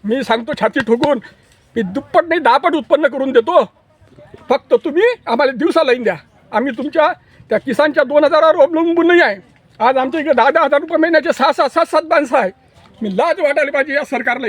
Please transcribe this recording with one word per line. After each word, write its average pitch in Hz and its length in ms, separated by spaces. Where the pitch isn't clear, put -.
मी 233 200
सांगतो 233 360
छाती 220 200
ठोकून, 247 400
मी 233 60
दुप्पट 269 460
नाही 330 140
दहापट 285 320
उत्पन्न 302 340
करून 269 240
देतो, 240 380
फक्त - 240
तुम्ही 302 300
आम्हाला 269 240
दिवसा 311 320
लाईन 247 200
द्या. 190 120
आम्ही 233 260
तुमच्या 302 360
त्या 214 80
किसानच्या 285 460
दोन 294 200
हजारावर 311 320
अवलंबून 330 520
नाही 349 140
आहे. 226 140
आज 262 180
आमच्या 262 240
इकडे 294 120
दहा 240 180
दहा 320 120
हजार 285 160
रुपये 320 180
महिन्याचे 311 360
सहा, 285 180
सहा, 294 160
सात, 330 180
सात 330 180
माणसं 302 340
आहे. 190 140
मी 196 160
लाज 320 220
वाटायला 285 320
पाहिजे 277 220
या 285 100
सरकारला 240 460